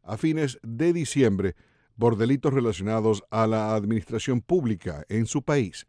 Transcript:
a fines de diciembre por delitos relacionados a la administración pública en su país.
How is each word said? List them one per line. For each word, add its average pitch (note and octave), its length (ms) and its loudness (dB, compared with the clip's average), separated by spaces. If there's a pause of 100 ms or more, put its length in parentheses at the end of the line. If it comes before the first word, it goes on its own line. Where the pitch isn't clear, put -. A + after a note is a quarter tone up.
a G2+ 160 -8
fines D#3 440 -2
de A#2 300 0
diciembre A2+ 640 2 (420)
por A#2 200 2
delitos C3+ 360 2
relacionados A2 760 0
a A2 160 2
la A2 280 0
administración A2 640 -2
pública G#2 680 -2
en A2 180 0
su C#3+ 160 -4
país. C3+ 480 -2